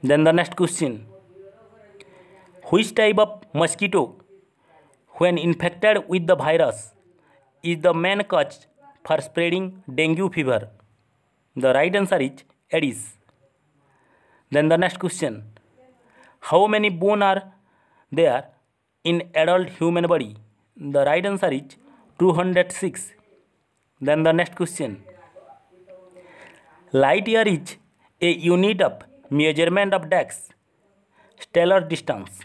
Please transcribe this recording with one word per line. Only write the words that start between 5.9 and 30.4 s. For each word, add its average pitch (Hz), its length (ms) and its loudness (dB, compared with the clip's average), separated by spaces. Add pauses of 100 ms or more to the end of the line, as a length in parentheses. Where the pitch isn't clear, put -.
with 175 200 -2
the 180 80 4
virus, 151 580 -2 (720)
is 170 160 -4
the 170 140 2
main 190 300 -2
cause 160 440 -4 (380)
for 156 160 -2
spreading 180 600 -4 (120)
dengue 160 400 0
fever? 127 360 -2 (840)
The 127 180 2
right 165 220 2
answer 196 220 0
is 135 260 -6 (280)
Aedes. 143 460 -4 (1300)
Then 147 160 2
the 165 100 4
next 180 220 -2
question. 131 440 -6 (1000)
How 180 260 2
many 208 220 0
bone 196 340 0
are 196 280 -2 (600)
there 139 380 0 (540)
in 170 320 -2
adult 175 340 2
human 170 380 -2
body? 131 300 -2 (400)
The 143 260 -2
right 160 220 2
answer 190 260 -2
is 139 240 -8 (420)
two 175 160 4
hundred 180 380 0
six. - 400 -8 (880)
Then 151 240 0
the 160 80 4
next 170 240 0
question. 143 480 -8 (1900)
Light 143 340 2
year 220 200 2
is 160 280 -4 (460)
a 170 100 2
unit 180 500 0
of 143 200 -2 (280)
measurement 170 640 2
of 165 160 -4
Dax - 400 -2 (880)